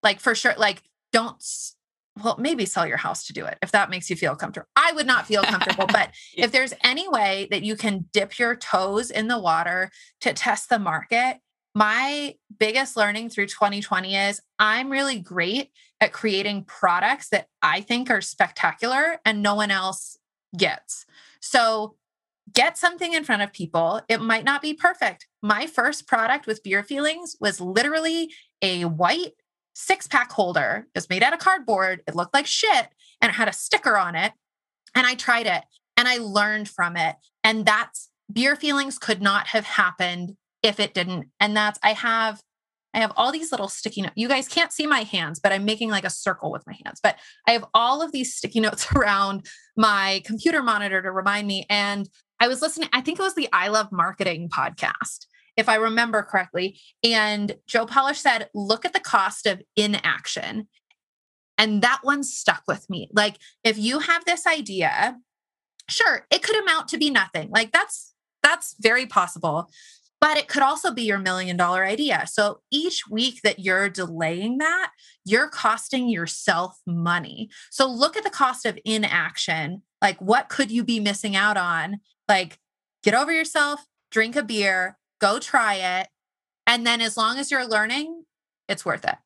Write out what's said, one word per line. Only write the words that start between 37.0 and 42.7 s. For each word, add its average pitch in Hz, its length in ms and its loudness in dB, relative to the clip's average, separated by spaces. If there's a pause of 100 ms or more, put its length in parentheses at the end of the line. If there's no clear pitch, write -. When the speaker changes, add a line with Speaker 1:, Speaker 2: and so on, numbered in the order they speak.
Speaker 1:
And 220 220 2
that's, 220 440 0 (220)
Beer 254 240 2
Feelings 277 420 -2
could 196 240 -2
not 202 260 2
have 214 180 -2
happened 180 720 -2 (280)
if 214 160 2
it 202 140 0
didn't. 180 340 -4 (120)
And 208 180 2
that's, 208 260 0
I 214 100 4
have, 220 480 -2 (520)